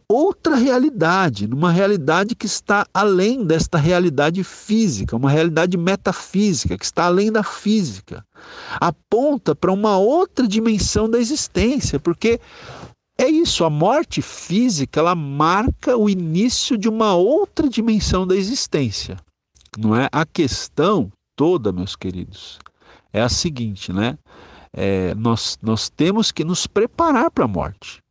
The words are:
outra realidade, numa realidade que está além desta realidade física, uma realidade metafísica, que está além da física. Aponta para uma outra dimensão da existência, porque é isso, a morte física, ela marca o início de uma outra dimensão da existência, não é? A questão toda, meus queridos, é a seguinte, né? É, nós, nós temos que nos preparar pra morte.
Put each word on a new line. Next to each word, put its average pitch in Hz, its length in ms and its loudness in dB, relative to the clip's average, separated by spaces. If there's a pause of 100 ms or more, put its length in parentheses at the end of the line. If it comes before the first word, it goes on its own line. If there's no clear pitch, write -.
outra 311 480 2
realidade, 196 920 2
numa 147 240 0
realidade 190 640 2
que - 100 -10
está 202 480 0
além 208 500 2
desta 160 340 0
realidade 170 680 2
física, 196 720 -2
uma 135 160 2
realidade 160 440 2
metafísica, 185 1000 -2
que - 80 -10
está 165 200 -2
além 196 260 2
da 220 100 2
física. 190 840 -4 (560)
Aponta 214 760 0
para 185 160 0
uma 202 260 2
outra 254 500 2
dimensão 220 640 0
da 233 100 2
existência, 226 800 -2
porque 220 400 0 (760)
é 254 100 4
isso, 311 380 2
a 160 40 2
morte 185 520 0
física, 175 760 -2
ela 175 160 2
marca 165 840 0
o 214 100 4
início 190 680 0
de 202 100 -2
uma 220 280 2
outra 302 520 2
dimensão 214 600 0
da 185 80 2
existência, 165 840 -4 (580)
não 110 200 0
é? 131 160 2
A 151 120 0
questão 156 880 -2 (240)
toda, 139 360 0
meus 90 240 -6
queridos, 92 640 -12 (520)
é 107 100 0
a 123 80 2
seguinte, 120 600 -4
né? 110 280 -2 (520)
É, 95 440 -2
nós, 113 480 -2
nós 110 260 -2
temos 196 420 0
que - 120 -4
nos 170 240 -4
preparar 269 640 0
pra - 160 0
morte. 87 640 -8